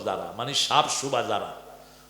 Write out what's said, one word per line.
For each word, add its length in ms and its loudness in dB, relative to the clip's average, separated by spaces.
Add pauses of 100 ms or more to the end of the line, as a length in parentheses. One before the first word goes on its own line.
যারা, 320 -4
মানে 160 -4
সাপ 360 4
শুবা 340 0
যারা, 300 -2 (560)